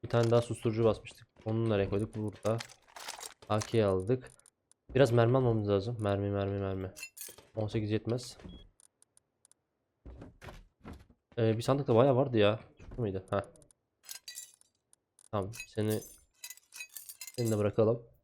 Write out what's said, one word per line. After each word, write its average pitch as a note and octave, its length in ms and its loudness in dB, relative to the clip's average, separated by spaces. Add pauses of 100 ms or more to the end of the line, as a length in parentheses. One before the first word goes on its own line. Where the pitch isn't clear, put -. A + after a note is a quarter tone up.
Bir - 60 -12
tane A#2 220 2
daha A#2 120 6
susturucu A2+ 420 0
basmıştık. - 440 0 (160)
Onu A2+ 260 0
nereye G2 180 2
koyduk? G2+ 260 -2
Burada. G#2+ 440 -2 (880)
A G#2+ 120 2
K'yi A2 240 2
aldık. G2 480 0 (640)
Biraz C3 180 6
mermi A#2+ 240 4
almamız A2+ 320 2
lazım. G2+ 320 0
Mermi, G2+ 300 0
mermi, G2 280 -2
mermi. F#2+ 340 -4 (640)
On G#2+ 120 -4
sekiz G#2+ 240 -4
yetmez. A2 480 -4 (3000)
Ee, A2+ 180 2
bir A#2 60 -6
sandıkta C3 320 0
bayağı B2+ 220 6
vardı B2+ 220 2
ya. G#2 220 4 (180)
Şurada - 220 -14
mıydı? F#2+ 300 -4
Ha. G2+ 140 0 (1900)
Tamam. G2+ 220 -4 (160)
Seni, G#2+ 320 -2 (1400)
seni A#2 140 0
de G#2+ 80 2
bırakalım. G#2 440 2 (220)